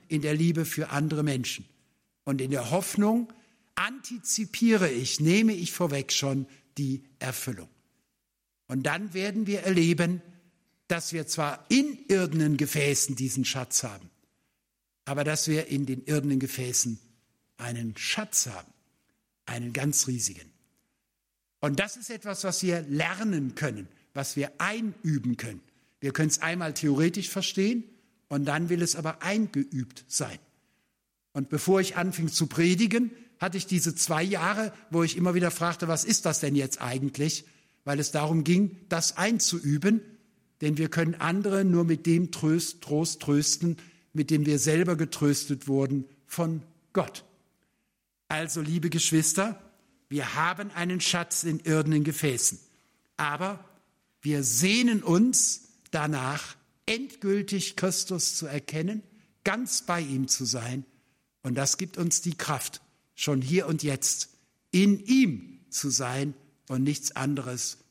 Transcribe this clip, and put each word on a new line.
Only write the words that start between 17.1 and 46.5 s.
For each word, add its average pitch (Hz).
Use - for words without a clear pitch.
einen 117
Schatz -
haben, 90
einen 120
ganz 139
riesigen. 98
Und 143
das 208
ist 240
etwas, 208
was 185
wir 170
lernen 160
können, 107
was 139
wir 139
einüben 165
können. 110
Wir 139
können 156
es -
einmal 165
theoretisch 160
verstehen 202
und 143
dann 160
will 175
es 165
aber 160
eingeübt 165
sein. -
Und 135
bevor 185
ich 185
anfing 170
zu 160
predigen, 208
hatte 180
ich 180
diese 170
zwei 160
Jahre, 196
wo 165
ich 165
immer 180
wieder 175
fragte, 170
was 160
ist -
das 160
denn 143
jetzt 135
eigentlich? 135
Weil 143
es 143
darum 151
ging, 185
das -
einzuüben, 175
denn 151
wir 156
können 165
andere 196
nur 175
mit 165
dem 170
Tröst, 160
Trost 156
trösten, 147
mit 151
dem 151
wir 147
selber 165
getröstet 147
wurden 135
von 165